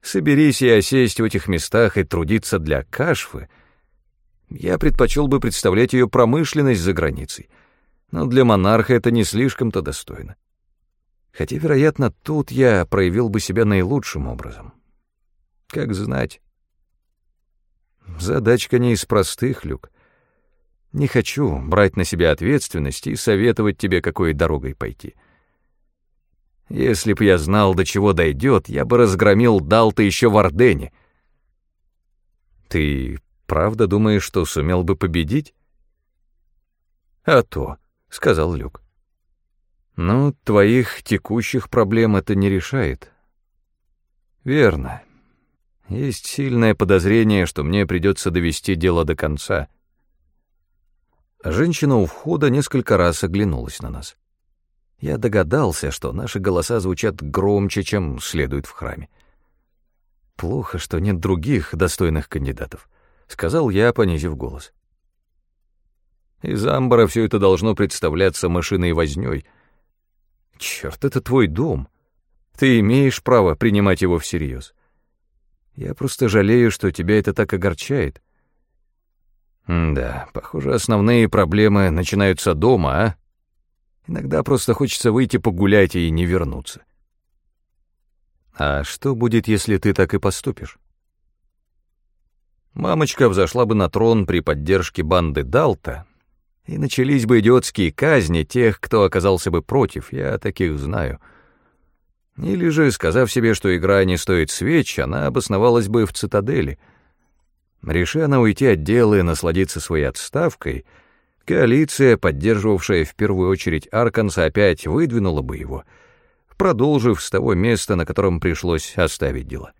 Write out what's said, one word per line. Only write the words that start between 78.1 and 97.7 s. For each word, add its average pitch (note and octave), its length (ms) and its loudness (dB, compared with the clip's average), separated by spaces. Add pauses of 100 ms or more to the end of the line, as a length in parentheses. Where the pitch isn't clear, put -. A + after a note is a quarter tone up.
"М-да, C#2+ 640 -2
похоже, - 420 -6
основные A2+ 540 2
проблемы G2+ 600 2
начинаются F#2 640 0
дома, F2 380 2
а? G2 240 0 (920)
Иногда - 340 -4
просто B2 320 0
хочется B2 380 0
выйти B2 240 0
погулять G2 580 2
и E2+ 160 0
не E2 160 0
вернуться". D#2 560 -4 (1700)
"А C#2+ 300 -2
что - 300 -6
будет, A2+ 340 0
если G#2 300 0
ты G2+ 160 2
так F#2+ 200 0
и G2 40 0
поступишь?" - 600 -6 (2000)
Мамочка - 540 0
взошла G2 380 2
бы G#2+ 80 0
на G2 140 2
трон A2 380 2
при F2 140 0
поддержке D#2+ 640 -2
банды D#2 400 0
Далта, F2 640 -2 (600)
и - 120 -10
начались C3 480 0
бы A2+ 140 6
идиотские G#2+ 520 2